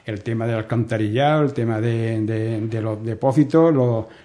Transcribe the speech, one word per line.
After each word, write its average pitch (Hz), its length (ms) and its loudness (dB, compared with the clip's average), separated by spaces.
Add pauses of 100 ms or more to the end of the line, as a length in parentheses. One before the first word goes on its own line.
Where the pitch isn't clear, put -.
el 104 160 -8
tema 113 240 -4
del 117 100 -2
alcantarillado, 117 840 0
el 139 100 0
tema 113 280 -2
de, 113 400 -2
de, 110 400 -2
de 113 200 -4
los 107 240 -6
depósitos, 147 680 4
los, 120 320 2 (180)